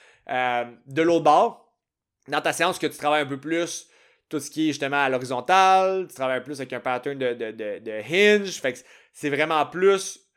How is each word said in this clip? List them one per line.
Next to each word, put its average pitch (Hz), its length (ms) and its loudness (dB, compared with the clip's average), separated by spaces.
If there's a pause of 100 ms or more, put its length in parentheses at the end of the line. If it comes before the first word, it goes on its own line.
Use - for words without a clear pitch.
(300)
Euh, 123 360 -2 (200)
de 135 160 -2
l'autre 165 220 4
bord, 175 500 2 (540)
dans 147 140 -2
ta 156 120 0
séance 175 240 0
que 160 100 -2
tu - 100 -8
travailles 147 260 0
un 135 40 -6
peu 135 120 -10
plus, 165 500 -6 (400)
tout 151 100 -6
ce - 120 -10
qui 156 140 -2
est 151 80 0
justement 143 280 -2
à 135 80 2
l'horizontale, 185 1000 2
tu - 40 -20
travailles 131 300 -4
plus 147 160 -10
avec 127 140 -10
un 123 80 -8
pattern 131 360 -4
de, 127 160 -2
de, 117 180 -8
de, 104 280 -8
de 110 120 -12
hinge. 190 680 2
Fait 127 140 -4
que - 60 -18 (340)
c'est - 160 -6
vraiment 151 360 0
plus 190 540 0 (180)